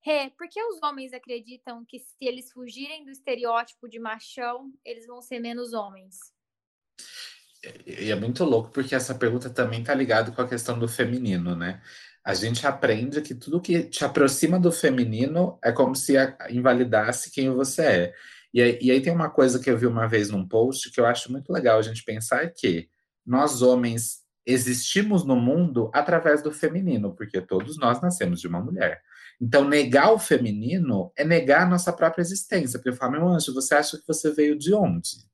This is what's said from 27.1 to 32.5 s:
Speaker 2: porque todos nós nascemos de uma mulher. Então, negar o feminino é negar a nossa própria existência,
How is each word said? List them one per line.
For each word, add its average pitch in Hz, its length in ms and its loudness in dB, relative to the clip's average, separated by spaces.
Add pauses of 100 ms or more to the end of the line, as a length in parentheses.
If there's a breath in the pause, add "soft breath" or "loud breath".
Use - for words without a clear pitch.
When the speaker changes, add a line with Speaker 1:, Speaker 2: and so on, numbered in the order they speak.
Speaker 2:
porque 104 260 -6
todos 98 380 -4
nós 123 240 0
nascemos 170 380 -2
de 90 60 -10
uma 87 140 -4
mulher. 113 400 -4 (400 loud breath)
Então, 139 280 4
negar 143 440 4
o 214 60 4
feminino 120 1000 0
é 143 80 -2
negar 156 380 4
a 180 60 4
nossa 180 240 2
própria 170 300 0
existência, 165 560 -2